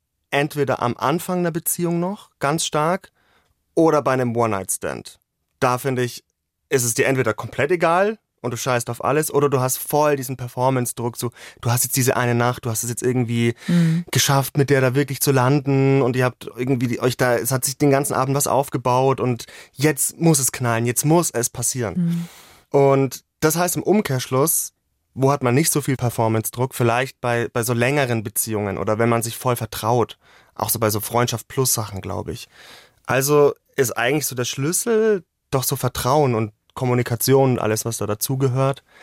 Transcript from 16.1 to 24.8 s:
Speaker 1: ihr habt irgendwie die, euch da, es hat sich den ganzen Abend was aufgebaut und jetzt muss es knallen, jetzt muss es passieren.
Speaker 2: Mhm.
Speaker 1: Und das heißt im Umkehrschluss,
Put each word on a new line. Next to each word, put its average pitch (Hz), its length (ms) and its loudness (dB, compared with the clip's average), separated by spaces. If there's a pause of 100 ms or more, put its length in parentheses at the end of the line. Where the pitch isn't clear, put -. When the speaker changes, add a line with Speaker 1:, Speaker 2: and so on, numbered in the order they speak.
Speaker 1:
ihr 127 100 2
habt - 280 -6
irgendwie 127 340 -2
die, 120 120 -4
euch 123 160 0
da, 123 200 2
es 113 140 -2
hat 131 140 -2
sich - 140 -4
den 143 120 4
ganzen 139 220 2
Abend 135 240 0
was 143 100 0
aufgebaut 127 760 2
und 120 260 -2 (260)
jetzt 143 480 -2
muss 160 180 4
es 127 140 -2
knallen, 117 320 0
jetzt 120 220 -2
muss 165 240 4
es 123 180 -2
passieren. 117 480 -4
Speaker 2:
Mhm. 170 840 -4
Speaker 1:
Und 135 460 4 (160)
das 156 160 2
heißt 175 200 0
im - 60 -4
Umkehrschluss, 143 920 0 (440)